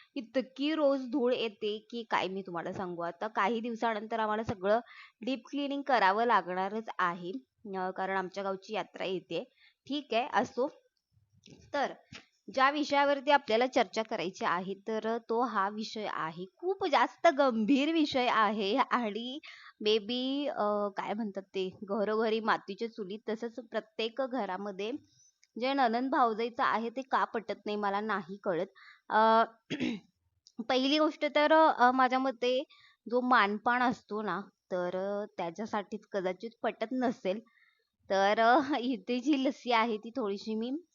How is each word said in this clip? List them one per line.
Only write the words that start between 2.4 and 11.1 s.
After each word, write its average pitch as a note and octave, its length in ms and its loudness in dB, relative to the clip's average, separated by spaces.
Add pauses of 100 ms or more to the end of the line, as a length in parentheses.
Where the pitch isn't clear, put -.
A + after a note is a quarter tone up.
तुम्हाला F3 320 -8
सांगू. F3 280 -8
आता F3 260 -6
काही A3+ 320 0
दिवसानंतर A3+ 600 -4
आम्हाला G#3+ 240 -2
सगळं G#3+ 360 0 (420)
डीप A#3 280 -6
क्लिनिंग C#4 320 -4
करावं A3 440 4
लागणारच G3 600 0 (140)
आहे, F3 320 -2 (460)
अ, F#3 140 -4
कारण F#3+ 260 -4
आमच्या F#3+ 260 -6
गावची G3 300 -6
यात्रा F3+ 320 -6
येते. F3 380 -4 (440)
ठीक C#4 260 -6
आहे, A#3+ 200 0
असो. A#3+ 340 -2 (1040)